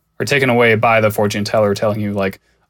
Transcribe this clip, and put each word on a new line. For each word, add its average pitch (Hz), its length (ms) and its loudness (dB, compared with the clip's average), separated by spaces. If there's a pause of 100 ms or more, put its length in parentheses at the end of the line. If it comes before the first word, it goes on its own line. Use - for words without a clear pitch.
(200)
or 127 60 -6
taken 139 240 0
away 117 260 4
by 113 240 2
the 107 120 2
fortune 104 320 -2
teller 104 320 0
telling 107 260 -4
you, 104 120 -6
like, 98 260 -6 (300)